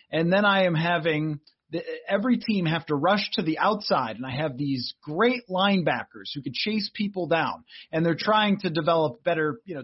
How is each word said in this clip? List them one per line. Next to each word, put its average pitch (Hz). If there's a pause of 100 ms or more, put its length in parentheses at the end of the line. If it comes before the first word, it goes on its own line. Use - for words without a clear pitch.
(100)
and 165
then 202
I 196
am 175
having 156 (300)
the, 165 (260)
every 202
team 196
have 160
to 151
rush 185
to 208
the 160
outside, 180
and 120
I 131
have 147
these 135
great 233
linebackers 160
who 143
could 135
chase 208
people 196
down, 151 (260)
and 165
they're 165
trying 208
to 180
develop 160
better, 156
you 180
know, 135